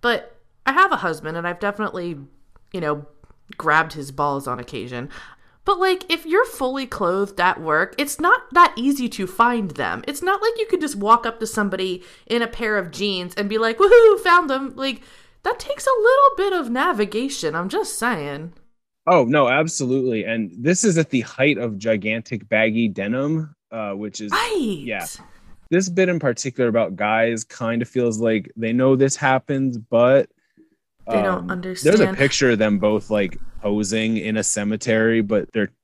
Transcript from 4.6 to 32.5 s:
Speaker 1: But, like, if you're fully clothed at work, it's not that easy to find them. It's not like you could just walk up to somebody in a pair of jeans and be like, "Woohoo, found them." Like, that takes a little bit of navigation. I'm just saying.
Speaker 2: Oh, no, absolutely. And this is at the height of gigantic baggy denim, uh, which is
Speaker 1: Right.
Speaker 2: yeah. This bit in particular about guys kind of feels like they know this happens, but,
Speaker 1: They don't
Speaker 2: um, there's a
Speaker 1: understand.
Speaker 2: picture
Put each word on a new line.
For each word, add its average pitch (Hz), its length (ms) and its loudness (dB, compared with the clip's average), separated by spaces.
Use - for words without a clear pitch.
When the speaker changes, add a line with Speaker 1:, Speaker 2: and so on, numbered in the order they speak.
Speaker 1:
But, 381 160 0
like, 370 320 0
if 330 140 -4
you're 370 200 2
fully 269 420 -4
clothed 196 520 -4
at 180 220 0
work, 160 380 0
it's 285 200 -4
not 381 340 2
that 349 220 6
easy 254 340 0
to 190 180 -6
find 233 440 0
them. 95 360 -4
It's 285 160 -8
not 392 180 0
like 453 160 -2
you 440 80 -4
could 381 160 0
just 294 140 -6
walk 220 320 2
up 226 120 -8
to 220 80 -6
somebody 190 560 -4
in 233 160 -2
a 233 60 -2
pair 226 320 -4
of 180 100 -6
jeans 180 460 -6
and 202 120 -4
be 220 120 -2
like, 226 180 0
"Woohoo, 427 440 8
found 349 280 4
them." 269 260 -4
Like, 269 260 -6
that 427 160 -4
takes - 260 -8
a 523 160 2
little 523 340 6
bit 392 180 0
of 285 180 -2
navigation. 233 840 -2
I'm 175 140 -4
just 381 300 -4
saying. 160 540 -6
Speaker 2:
Oh, 160 160 6
no, 131 260 4
absolutely. 127 760 0
And 110 320 -4
this 151 260 0
is 185 140 2
at 160 140 0
the 127 100 0
height 135 380 0
of 110 180 -4
gigantic 107 720 -2
baggy 110 380 2
denim, 135 680 -4
uh, 107 220 -8
which 101 260 -10
is 104 120 -8
Speaker 1:
Right. 359 520 -2
Speaker 2:
yeah. 104 220 -6
This 185 200 0
bit 180 200 2
in 175 100 0
particular 127 500 -2
about 107 260 0
guys 113 480 0
kind 117 400 -4
of 120 40 -6
feels 120 320 -2
like 113 360 0
they 113 180 -4
know 131 220 4
this 135 200 2
happens, 135 640 0
but, 120 500 4
Speaker 1:
They - 140 0
don't - 300 -2
Speaker 2:
um, 180 100 -6
there's 185 240 -10
a 151 40 6
Speaker 1:
understand. 190 280 2
Speaker 2:
picture 135 340 2